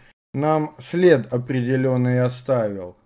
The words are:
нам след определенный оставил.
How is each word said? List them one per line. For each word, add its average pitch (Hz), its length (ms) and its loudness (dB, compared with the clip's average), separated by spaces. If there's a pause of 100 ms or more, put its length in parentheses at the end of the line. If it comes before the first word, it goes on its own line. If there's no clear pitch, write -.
(340)
нам 151 440 0
след 165 540 2
определенный 123 920 0
оставил. 107 840 -4